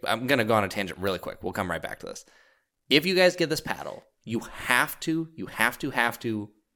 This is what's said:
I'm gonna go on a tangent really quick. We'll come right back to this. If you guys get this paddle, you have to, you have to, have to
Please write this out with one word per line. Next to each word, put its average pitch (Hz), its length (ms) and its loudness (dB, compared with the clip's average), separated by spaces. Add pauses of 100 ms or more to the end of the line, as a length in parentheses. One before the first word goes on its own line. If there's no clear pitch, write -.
I'm 113 220 -2
gonna 123 180 4
go 110 80 4
on 110 100 6
a 95 60 0
tangent 92 300 -4
really 92 200 0
quick. - 240 -10
We'll 92 100 -4
come 95 160 -2
right 82 120 -4
back - 180 -10
to - 60 -14
this. - 180 -14 (640)
If 160 160 6
you 185 100 2
guys 180 200 6
get 170 140 0
this 151 100 -2
paddle, - 460 -8 (180)
you 113 160 -4
have - 640 0
to, 160 340 -2
you 92 120 -8
have 113 320 0
to, 147 120 -4
have 117 280 0
to 107 300 -4 (260)